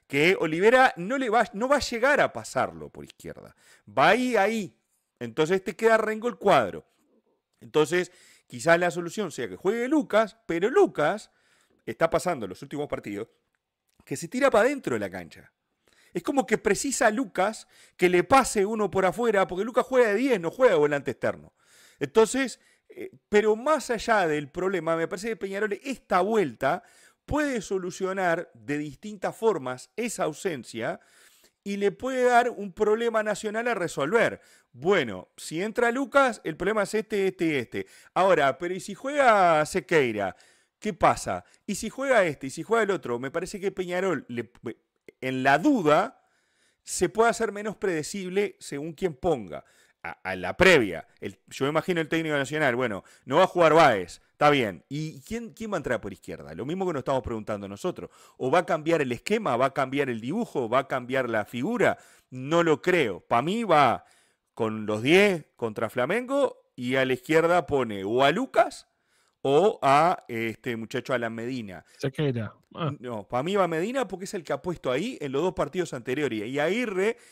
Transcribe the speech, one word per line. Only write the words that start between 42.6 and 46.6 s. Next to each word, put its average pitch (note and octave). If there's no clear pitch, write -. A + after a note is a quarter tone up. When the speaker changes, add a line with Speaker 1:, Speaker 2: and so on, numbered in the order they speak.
Speaker 1:
juega A3
el G3+
otro? C3
Me C3+
parece F3+
que F#3+
Peñarol, F3+
le, A#2
en C3
la C#3
duda, F#3+